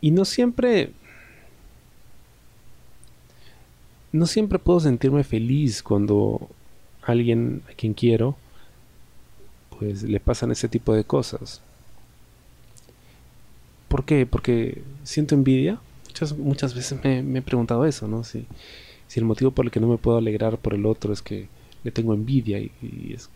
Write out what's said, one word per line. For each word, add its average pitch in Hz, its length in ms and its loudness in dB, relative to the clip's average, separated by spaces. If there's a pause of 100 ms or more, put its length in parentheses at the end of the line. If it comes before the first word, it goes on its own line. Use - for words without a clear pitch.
Y 151 100 4
no 185 140 4
siempre, 240 640 0 (3250)
no 160 160 2
siempre 196 320 0
puedo 175 200 4
sentirme 139 440 2
feliz 120 600 0
cuando 104 680 2 (520)
alguien 120 680 0
a - 40 -20
quien 110 200 -4
quiero, 117 440 2 (1400)
pues, 104 260 -6
le 104 160 -2
pasan 120 320 -2
ese 117 180 -4
tipo 110 240 0
de 107 100 2
cosas. - 580 -4 (2250)
¿Por - 180 0
qué? 139 200 4
¿Porque - 580 -2 (200)
siento 151 320 0
envidia? 135 440 4 (280)
Muchas, 151 300 -6
muchas 139 380 -2
veces 127 280 -8
me, 131 200 2
me 131 160 -2
he - 20 -8
preguntado 120 440 0
eso, 139 220 -2
¿no? 110 160 -4
Si, 117 220 -12 (600)
si - 120 -4
el 113 60 0
motivo 120 260 2
por 131 140 0
el 120 60 -4
que - 80 0
no 113 80 2
me 120 100 4
puedo 117 200 2
alegrar 110 420 0
por 107 160 -4
el 104 100 0
otro 107 260 0
es 101 100 -6
que 101 280 -10 (340)
le 110 80 -8
tengo 113 220 0
envidia 107 460 0
y, 107 120 -8 (100)
y - 320 -12
es - 220 -16